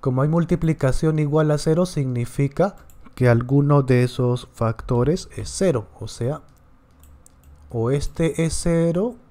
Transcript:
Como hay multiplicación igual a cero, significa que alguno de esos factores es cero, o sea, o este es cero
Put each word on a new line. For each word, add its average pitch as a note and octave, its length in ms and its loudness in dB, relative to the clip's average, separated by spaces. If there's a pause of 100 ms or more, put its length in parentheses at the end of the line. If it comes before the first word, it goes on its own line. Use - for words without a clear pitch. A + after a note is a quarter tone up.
Como C3 200 0
hay C#3+ 60 2
multiplicación D#3+ 920 0
igual D3+ 320 2
a D3 60 2
cero, E3 280 0
significa C#3 880 -2 (400)
que B2 140 4
alguno C#3 540 4
de B2 200 4
esos B2 500 -2
factores B2 800 -2
es - 140 -10
cero, D3+ 380 -2 (120)
o G#2 80 -12
sea, B2+ 340 -6 (1300)
o A#2 220 -2
este D#3 520 -2
es D#3+ 100 -2
cero E3+ 600 0 (160)